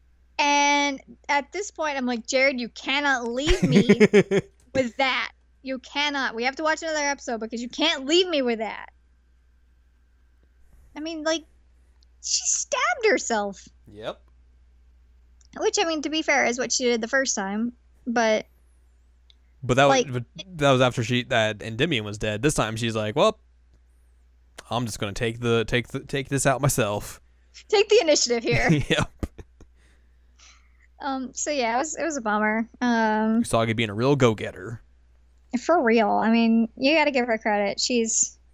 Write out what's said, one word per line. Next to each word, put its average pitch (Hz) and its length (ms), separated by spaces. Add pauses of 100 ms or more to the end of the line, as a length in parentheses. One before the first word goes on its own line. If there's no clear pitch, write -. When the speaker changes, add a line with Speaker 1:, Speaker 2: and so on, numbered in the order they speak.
(380)
Speaker 1:
And 285 640 (280)
at 285 220
this 392 200
point, 302 260
I'm 254 80
like, 240 220
"Jared, 262 320
you 233 100
cannot 269 580
leave 269 360
me 175 240
Speaker 2:
<laughs> 208 840
Speaker 1:
with 262 240
that. 254 340 (300)
You 262 180
cannot. 285 560
We 226 80
have 269 140
to 320 60
watch 311 200
another 311 160
episode 277 400
because 226 220
you 247 80
can't 302 360
leave 349 220
me 302 140
with 233 180
that." - 280 (2000)
I - 20
mean, 311 240
like, 320 200 (800)
she - 240
stabbed 554 600
herself. 214 600 (200)
Speaker 2:
Yep. 110 340 (1400)
Speaker 1:
Which, 427 220
I 381 60
mean, 320 180
to 302 60
be 311 120
fair, 285 240
is 240 120
what 233 140
she 254 140
did 240 160
the 226 60
first 269 280
time, 214 380 (320)
but 226 400 (1200)
Speaker 2:
But 120 100
that 135 100
was, 262 200
Speaker 1:
Like, 139 80
Speaker 2:
but 123 100 (140)
Speaker 1:
it 185 200
Speaker 2:
that 139 140
was 127 100
after 127 220
she, 120 200
that 110 380
Endymion 113 420
was 104 140
dead. 107 240
This 147 120
time 113 220
she's 113 200
like, 107 200
"Well, 208 240 (1300)
I'm 120 160
just 104 140
gonna 101 140
take 117 260
the, 117 260
take 123 240
the, 139 120
take 139 280
this 139 160
out 135 160
myself." 107 600 (480)
Speaker 1:
Take 415 200
the 427 120
initiative 254 420
here. 233 260
Speaker 2:
<laughs> 151 200
Yep. 156 220 (1900)
Speaker 1:
Um, 262 320
so - 180
yeah, 240 240
it 247 40
was, 311 180
it - 60
was 302 140
a 247 40
bummer. 214 460 (140)
Um, 220 640
Speaker 2:
Usagi 113 320
being 113 140
a 101 40
real 127 220
go-getter. 110 640 (800)
Speaker 1:
For 330 220
real. 226 260
I 208 220
mean, 226 460
you 277 180
gotta 294 160
give 247 160
her 226 100
credit. 208 420
She's - 580 (160)